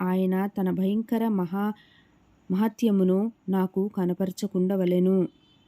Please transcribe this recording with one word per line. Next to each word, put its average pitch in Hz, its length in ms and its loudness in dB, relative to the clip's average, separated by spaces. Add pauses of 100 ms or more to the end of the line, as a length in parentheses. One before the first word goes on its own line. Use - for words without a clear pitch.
ఆయన 185 460 0
తన 185 240 -2
భయంకర 208 560 -2
మహా-, 202 460 -2 (800)
మహత్యమును 202 800 2 (180)
నాకు 190 380 0
కనపరచకుండవలెను. 185 1400 0 (400)